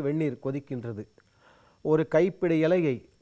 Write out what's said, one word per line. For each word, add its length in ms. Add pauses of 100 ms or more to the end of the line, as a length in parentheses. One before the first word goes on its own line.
வெந்நீர் 420
கொதிக்கின்றது. 640 (800)
ஒரு 220
கைப்பிடி 560
இலையை 320 (260)